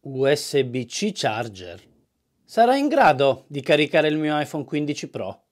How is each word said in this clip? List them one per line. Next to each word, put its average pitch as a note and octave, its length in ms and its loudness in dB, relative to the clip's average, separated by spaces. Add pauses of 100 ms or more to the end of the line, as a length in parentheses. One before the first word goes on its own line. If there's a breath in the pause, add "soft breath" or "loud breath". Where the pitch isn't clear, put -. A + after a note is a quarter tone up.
U C3+ 200 -2
S C#3+ 380 0
B B2 200 -6
C G#3 300 -6
charger. G2+ 640 -6 (640)
Sarà A#3+ 320 4
in C#4+ 120 0
grado C#3 580 4
di C#3+ 160 -10
caricare D3+ 460 2
il D3+ 100 0
mio D3+ 200 -2
iPhone D3 280 -6
quindici D3 420 -6
Pro? - 440 -10